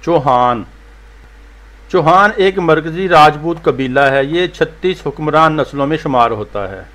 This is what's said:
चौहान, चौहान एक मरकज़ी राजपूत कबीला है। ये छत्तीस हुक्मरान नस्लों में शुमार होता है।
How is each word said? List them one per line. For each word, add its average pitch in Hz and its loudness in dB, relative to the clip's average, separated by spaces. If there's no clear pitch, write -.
चौहान, 123 0
चौहान 185 2
एक 190 0
मरकज़ी 165 -2
राजपूत 156 2
कबीला 135 0
है। 135 0
ये 175 -2
छत्तीस 175 -6
हुक्मरान 156 0
नस्लों 139 -4
में 156 -2
शुमार 123 0
होता 104 -8
है। 95 -14